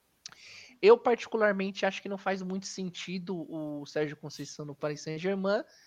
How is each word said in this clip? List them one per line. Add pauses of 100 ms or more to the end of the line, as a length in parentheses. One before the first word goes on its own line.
(800)
Eu,
particularmente,
acho
que
não
faz
muito
sentido
o
Sérgio
Conceição
no
Paris
Saint-Germain, (240)